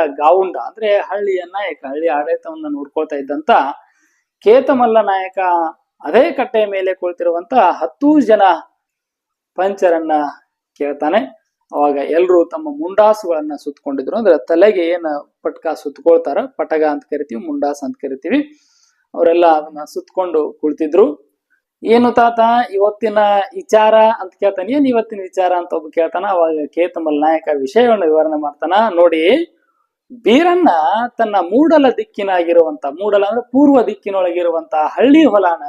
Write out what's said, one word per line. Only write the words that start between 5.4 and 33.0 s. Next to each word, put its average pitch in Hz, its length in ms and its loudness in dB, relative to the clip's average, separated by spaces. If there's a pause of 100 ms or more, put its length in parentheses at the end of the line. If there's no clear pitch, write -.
ಅದೇ 214 280 2
ಕಟ್ಟೆಯ 226 340 -2
ಮೇಲೆ 190 280 -4
ಕುಳಿತಿರುವಂತ 175 600 -4
ಹತ್ತು 247 640 2
ಜನ 214 220 4 (1160)
ಪಂಚರನ್ನ 175 560 0 (680)
ಕೇಳ್ತಾನೆ. 147 420 -2 (540)
ಅವಾಗ 143 240 0
ಎಲ್ರು 170 540 2
ತಮ್ಮ 160 180 -10
ಮುಂಡಾಸುಗಳನ್ನ 208 800 0 (120)
ಸುತ್ಕೊಂಡಿದ್ರು, 139 540 -8
ಅಂದ್ರೆ 190 280 2
ತಲೆಗೆ 180 400 2
ಏನ 170 200 -4 (360)
ಪಟ್ಕ 160 260 -8
ಸುತ್ಕೊಳ್ತಾರ, 156 800 0
ಪಟಗ 156 380 -4
ಅಂತ 147 200 -2
ಕರಿತೀವಿ, 147 420 -8
ಮುಂಡಾಸ್ 143 380 -6
ಅಂತ 127 180 -10
ಕರಿತೀವಿ, 156 500 -4 (640)
ಅವರೆಲ್ಲ 170 300 2
ಅದನ್ನ 156 380 0
ಸುತ್ಕೊಂಡು 165 720 -6
ಕುಳಿತಿದ್ರು. 160 800 -2 (480)
"ಏನು 240 280 2
ತಾತ 233 280 2 (320)
ಇವತ್ತಿನ 208 460 -2 (380)
ವಿಚಾರ?" 214 400 2
ಅಂತ 220 440 2
ಕೇಳ್ತಾನೆ. 196 340 -2
"ಏನ್ 285 140 2
ಇವತ್ತಿನ 226 340 -2
ವಿಚಾರ?" 180 360 -2
ಅಂತ 175 160 -6
ಒಬ್ಬ 156 200 -6
ಕೇಳ್ತಾನ. 170 320 -2
ಅವಾಗ 165 420 0
ಕೇತಮಲ್ 165 540 -2
ನಾಯಕ 156 260 0 (120)
ವಿಷಯವನ್ನು 214 460 2
ವಿವರಣೆ 156 360 0
ಮಾಡ್ತಾನ. 151 320 -6 (220)
"ನೋಡಿ, 175 500 2 (800)
ಬೀರಣ್ಣ 339 460 4 (480)
ತನ್ನ 214 180 -2
ಮೂಡಲ 262 540 2
ದಿಕ್ಕಿನಾಗಿರುವಂತ, 170 960 -2
ಮೂಡಲ 202 380 -2